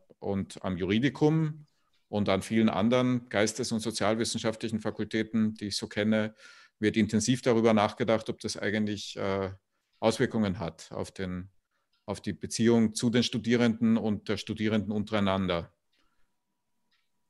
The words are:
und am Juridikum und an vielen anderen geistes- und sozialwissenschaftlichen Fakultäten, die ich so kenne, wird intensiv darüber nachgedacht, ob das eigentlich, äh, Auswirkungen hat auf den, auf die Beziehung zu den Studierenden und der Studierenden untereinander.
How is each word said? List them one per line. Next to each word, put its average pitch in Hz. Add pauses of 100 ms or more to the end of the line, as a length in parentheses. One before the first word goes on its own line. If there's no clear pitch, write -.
(200)
und 98
am 92
Juridikum 143 (420)
und 104
an 95
vielen 113
anderen 123
geistes- 110
und 113
sozialwissenschaftlichen 110
Fakultäten, 110
die 104
ich 95
so 110
kenne, 107 (440)
wird 107
intensiv 113
darüber 113
nachgedacht, 107
ob -
das -
eigentlich, 104
äh, 98 (480)
Auswirkungen 110
hat -
auf 101
den, 90 (560)
auf 101
die 101
Beziehung 113
zu 123
den 117
Studierenden 113
und 101
der 104
Studierenden 107
untereinander. 98 (1600)